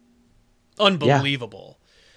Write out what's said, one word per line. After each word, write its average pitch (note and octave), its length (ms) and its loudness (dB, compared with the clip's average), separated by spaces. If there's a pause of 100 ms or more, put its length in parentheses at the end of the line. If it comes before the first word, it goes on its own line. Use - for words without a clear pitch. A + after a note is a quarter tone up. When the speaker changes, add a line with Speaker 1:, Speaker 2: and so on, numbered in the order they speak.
(760)
Speaker 1:
Yeah. G#3 100 0
Speaker 2:
Unbelievable. C#3 920 0 (380)